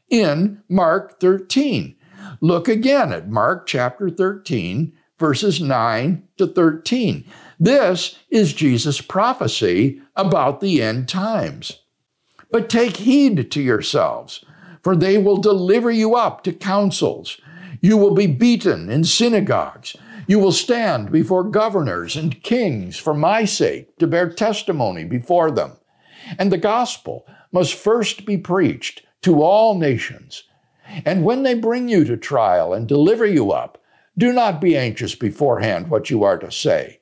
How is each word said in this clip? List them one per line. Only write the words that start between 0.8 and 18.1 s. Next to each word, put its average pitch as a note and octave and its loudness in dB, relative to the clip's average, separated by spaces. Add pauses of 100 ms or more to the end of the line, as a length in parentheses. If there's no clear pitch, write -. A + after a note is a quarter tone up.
thirteen. F#3+ 0 (440)
Look E3+ 2
again A3+ 2
at E2 -8
Mark A#2 0
chapter B2+ -2
thirteen, D#3+ -4 (260)
verses D#3+ 0
nine B2+ -2 (140)
to F#3 0
thirteen. E3 0 (340)
This F#3 2 (140)
is G3+ 2
Jesus' C#3 0
prophecy A#2 0 (140)
about D#3 0
the F#3 0
end A#2+ -4
times. F#3 -6 (720)
"But A3+ 0
take A#3 0
heed A#3 2
to D3 -2
yourselves, G2+ -2 (380)
for F#3 2
they F#3+ 4
will G3 4
deliver G3+ 2
you A3 2
up A3+ 0
to F3+ -4
councils. - -2 (400)
You G#3+ 6
will G3+ 6